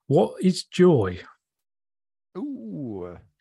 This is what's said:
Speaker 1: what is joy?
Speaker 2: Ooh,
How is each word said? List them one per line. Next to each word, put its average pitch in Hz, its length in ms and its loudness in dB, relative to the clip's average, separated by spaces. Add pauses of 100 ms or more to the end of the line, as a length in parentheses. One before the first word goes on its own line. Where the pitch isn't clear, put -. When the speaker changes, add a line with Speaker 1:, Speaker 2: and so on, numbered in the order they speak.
Speaker 1:
what 175 360 2
is 185 220 0
joy? 113 560 2 (1160)
Speaker 2:
Ooh, 151 800 -10 (220)